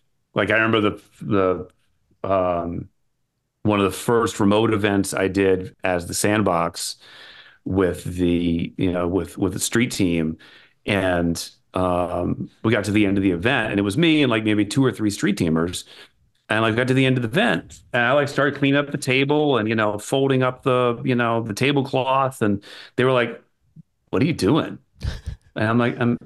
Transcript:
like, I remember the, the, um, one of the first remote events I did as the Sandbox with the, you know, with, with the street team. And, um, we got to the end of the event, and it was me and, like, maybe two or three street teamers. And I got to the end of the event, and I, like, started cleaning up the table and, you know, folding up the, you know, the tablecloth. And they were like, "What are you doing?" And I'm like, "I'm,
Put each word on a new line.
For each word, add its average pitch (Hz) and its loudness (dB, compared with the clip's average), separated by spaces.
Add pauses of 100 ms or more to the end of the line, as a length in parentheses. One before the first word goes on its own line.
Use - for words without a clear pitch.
(340)
like, 104 0
I 107 4
remember 113 2
the, 101 -2 (200)
the, - -4
um, 87 -2 (720)
one 104 2
of 98 4
the 92 -2
first 113 0
remote 110 4
events 101 0
I 95 0
did 95 0 (100)
as 90 -2
the 90 -6
Sandbox 95 0 (640)
with 92 0
the, 87 0
you 90 0
know, 87 -2
with, 87 -2
with 92 0
the 104 -6
street 147 0
team. 82 0 (480)
And, 90 -2 (240)
um, 90 -2 (140)
we 113 2
got 104 0
to 104 -2
the 104 4
end 98 0
of 98 0
the 95 4
event, 110 0
and 101 0
it 101 0
was 101 -2
me 156 4
and, 127 2
like, 113 0
maybe 107 0
two 135 0
or 120 2
three 107 -2
street 175 -2
teamers. 82 -2 (640)
And 110 0
I 110 2
got 123 0
to 131 0
the 131 4
end 131 2
of 123 -2
the 117 -4
event, 139 -2 (120)
and 120 2
I, 123 2
like, 143 2
started 139 0
cleaning 139 2
up 143 -2
the - -6
table 139 2
and, 107 0
you 113 0
know, 104 0
folding 135 0
up 127 -4
the, 123 0
you 131 0
know, 117 0
the 113 -6
tablecloth. 131 0
And 101 0 (320)
they 127 2
were 131 4
like, 117 0 (680)
"What 95 2
are - 4
you 165 0
doing?" - 0 (760)
And 107 -2
I'm 117 2
like, 120 0
"I'm, 120 0